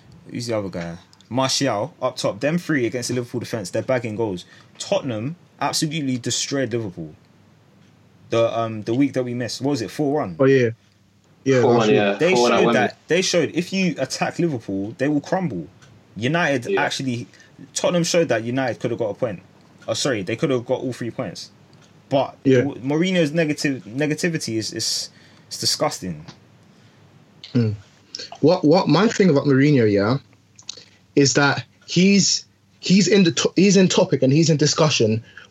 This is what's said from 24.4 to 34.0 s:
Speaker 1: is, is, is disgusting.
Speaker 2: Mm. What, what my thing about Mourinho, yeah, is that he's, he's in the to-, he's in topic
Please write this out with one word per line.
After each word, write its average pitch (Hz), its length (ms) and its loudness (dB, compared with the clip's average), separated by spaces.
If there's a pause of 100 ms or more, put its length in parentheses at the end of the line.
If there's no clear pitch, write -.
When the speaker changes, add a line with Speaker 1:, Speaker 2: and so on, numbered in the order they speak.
Speaker 1:
is, 107 160 -6
is, - 360 -6 (400)
is - 80 -12
disgusting. - 680 -4 (1300)
Speaker 2:
Mm. 110 220 0 (640)
What, 175 220 4
what 170 240 4
my 175 200 4
thing 202 220 2
about 139 160 2
Mourinho, 135 460 4
yeah, 101 260 2 (960)
is 139 180 4
that 143 300 2 (240)
he's, 190 580 2 (340)
he's 190 280 4
in 202 160 6
the 165 80 4
to-, - 240 -2
he's 190 220 6
in 185 100 6
topic 175 340 2